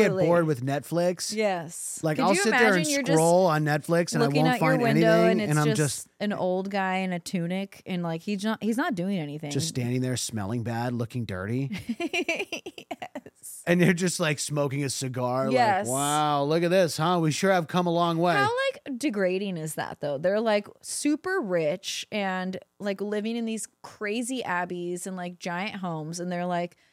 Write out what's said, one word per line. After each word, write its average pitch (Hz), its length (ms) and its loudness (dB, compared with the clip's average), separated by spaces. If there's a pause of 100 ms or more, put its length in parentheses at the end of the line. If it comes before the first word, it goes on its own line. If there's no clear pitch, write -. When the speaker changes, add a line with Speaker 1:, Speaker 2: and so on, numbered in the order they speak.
Speaker 1:
Absolutely. 185 200 2
Speaker 2:
bored 170 220 4
with 127 180 -2
Netflix. 165 680 -2
Speaker 1:
Yes. 185 680 -4
Speaker 2:
Like, 156 160 0
Speaker 1:
Could 262 60 2
Speaker 2:
I'll 285 100 6
Speaker 1:
you 349 80 2
Speaker 2:
sit 233 80 2
there 247 180 6
and 202 100 6
Speaker 1:
imagine 175 140 0
you're 285 120 0
just 160 140 0
Speaker 2:
scroll 170 280 6
on 156 180 4
Netflix 160 520 2
and 151 80 4
I - 20 4
Speaker 1:
looking 143 160 2
Speaker 2:
won't - 140 4
Speaker 1:
out - 60 -2
your - 100 4
Speaker 2:
find - 100 4
Speaker 1:
window - 300 4
Speaker 2:
anything, - 200 6
Speaker 1:
and - 100 2
it's - 100 0
Speaker 2:
and 151 80 4
I'm 151 80 4
Speaker 1:
just 151 100 2
Speaker 2:
just 147 300 -2 (120)
Speaker 1:
an 208 140 -2
old 185 380 -2
guy 190 260 0
in 185 160 -2
a 175 60 -2
tunic 185 680 -4
and, 180 160 -4
like, 165 200 -4
he's 202 220 -4
not, 220 200 -2
he's 214 140 0
not 302 180 0
doing 185 240 -2
anything. 147 320 -8
Speaker 2:
just 143 160 -2
standing 127 340 -2
there 127 160 -2
smelling 110 460 -4
bad, 117 300 -4
looking 117 320 -4
dirty. 104 440 -4 (180)
Speaker 1:
<laughs> 339 1000 -6
Yes. - 760 -14
Speaker 2:
And 175 160 4
they're 175 120 6
just, 175 260 -2
like, 151 200 0
smoking 143 440 -2
a 139 60 -2
cigar. 123 640 -2
Speaker 1:
Yes. 208 360 2
Speaker 2:
Like, 123 60 -2
"Wow, 147 500 2
look 156 200 2
at 170 80 2
this, 180 260 4
huh? 170 240 2
We 156 100 2
sure 190 200 2
have 180 160 2
come 175 200 0
a 175 40 2
long 170 260 2
way." 170 160 2
Speaker 1:
How, 403 160 4 (240)
like, 277 240 -10
degrading 196 600 -2
is 156 180 -8
that, - 240 -8
though? 147 180 -4
They're, 185 220 2
like, 214 280 0 (140)
super 311 600 -2
rich 180 680 -2
and, 185 460 -2 (220)
like, 196 220 -4
living 208 340 -4
in 233 100 -4
these 220 220 -6 (160)
crazy 233 600 -6
abbeys 175 640 -4
and, 190 100 -6
like, 180 220 -10
giant 185 360 -6
homes. 170 440 -6
And 175 120 -6
they're 175 140 -4
like, 175 320 -4 (160)